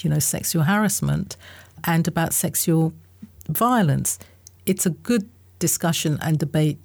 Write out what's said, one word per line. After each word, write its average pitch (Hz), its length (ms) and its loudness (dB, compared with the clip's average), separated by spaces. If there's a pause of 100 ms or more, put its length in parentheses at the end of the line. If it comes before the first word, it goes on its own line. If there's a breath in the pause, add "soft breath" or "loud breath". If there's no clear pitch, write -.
you 156 80 0
know, 151 80 2
sexual - 460 0
harassment 185 760 0 (460 loud breath)
and 165 220 2
about 165 280 -2
sexual 160 580 0 (560)
violence. 160 680 2 (480 loud breath)
It's 190 180 0
a 185 60 2
good 240 400 -2 (280)
discussion 165 640 0
and 156 180 0
debate 156 460 0